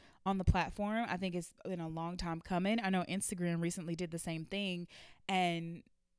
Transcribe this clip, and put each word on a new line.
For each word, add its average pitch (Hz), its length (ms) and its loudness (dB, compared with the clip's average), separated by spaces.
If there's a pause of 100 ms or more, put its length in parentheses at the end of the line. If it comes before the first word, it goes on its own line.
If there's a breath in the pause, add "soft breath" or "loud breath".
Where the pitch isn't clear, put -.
(260 loud breath)
on 196 140 2
the 185 40 0
platform. 208 640 2
I 180 100 -2
think 180 180 -2
it's 175 180 -4 (100)
been 180 180 -4
a 165 60 -4
long 165 300 -4
time 165 240 -2
coming. 190 380 2
I 202 100 0
know 185 180 4
Instagram 175 540 0
recently 170 340 -2
did 170 140 -2
the 165 80 -4
same 160 280 -2
thing, 185 420 -2 (420 loud breath)
and 170 540 2 (360)